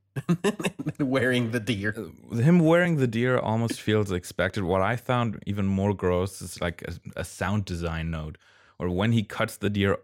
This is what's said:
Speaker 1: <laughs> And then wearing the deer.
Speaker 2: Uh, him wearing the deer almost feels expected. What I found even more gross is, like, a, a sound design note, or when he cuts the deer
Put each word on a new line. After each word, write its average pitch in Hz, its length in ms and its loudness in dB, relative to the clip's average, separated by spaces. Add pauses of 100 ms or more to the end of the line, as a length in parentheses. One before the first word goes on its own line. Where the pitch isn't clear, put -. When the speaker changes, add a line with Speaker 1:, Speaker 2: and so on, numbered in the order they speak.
(140)
Speaker 1:
<laughs> - 140 -8
And 175 100 2 (600)
then 139 120 0
wearing 123 400 2
the 120 100 -2
deer. 104 340 -2 (360)
Speaker 2:
Uh, 104 60 -4
him 165 240 6
wearing 170 360 4
the 131 120 2
deer 120 300 2
almost 113 420 0
feels 107 320 2
expected. 90 520 -2
What 95 180 2
I 110 140 0
found 120 500 -2
even 101 200 -2
more 98 280 2
gross 90 460 0
is, - 200 -12
like, 87 220 -4
a, - 380 -10
a 95 40 -6
sound 95 400 -4
design 82 480 -4
note, 78 260 -8 (400)
or 87 120 -4
when 98 220 0
he 113 120 2
cuts - 320 -4
the 104 140 -2
deer 98 340 2